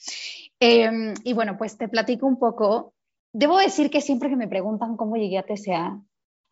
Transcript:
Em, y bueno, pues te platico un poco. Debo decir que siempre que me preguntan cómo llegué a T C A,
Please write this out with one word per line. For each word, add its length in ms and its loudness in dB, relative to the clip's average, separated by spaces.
Em, 640 4
y 100 -2
bueno, 240 -2
pues 220 -8
te 80 -4
platico 400 0
un 100 2
poco. 560 0
Debo 220 4
decir 320 4
que 100 0
siempre 300 0
que 60 -2
me 120 -2
preguntan 480 -4
cómo 200 -4
llegué 240 -2
a 40 -4
T 140 -6
C 160 -4
A, 260 -4